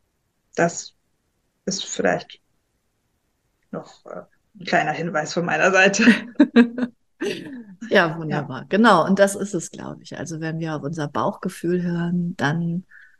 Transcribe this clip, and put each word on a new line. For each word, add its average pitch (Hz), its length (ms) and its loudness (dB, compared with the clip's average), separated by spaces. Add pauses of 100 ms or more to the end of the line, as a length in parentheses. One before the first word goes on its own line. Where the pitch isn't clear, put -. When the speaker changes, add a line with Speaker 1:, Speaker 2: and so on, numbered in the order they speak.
(560)
Speaker 1:
Das - 400 -2 (680)
ist - 180 -4
vielleicht - 560 -2 (1300)
noch, - 360 -14
äh, - 160 -14 (360)
ein 175 60 -16
kleiner 156 280 0
Hinweis 156 400 -6
von 170 120 -2
meiner 165 260 0
Seite. 196 340 4 (340)
Speaker 2:
<laughs> 247 540 4 (1000)
Ja, 165 280 2
wunderbar. 147 440 -6
Speaker 1:
Ja. 143 60 -16
Speaker 2:
Genau, 196 380 6
und 190 120 2
das 196 160 4
ist 202 200 -4
es, 165 160 -6
glaube - 320 -12
ich. - 160 -14
Also 156 220 -8
wenn 160 180 -4
wir 160 180 -4
auf 143 60 -8
unser 151 260 -6
Bauchgefühl 175 720 -2
hören, 175 540 -2
dann 170 480 -2 (360)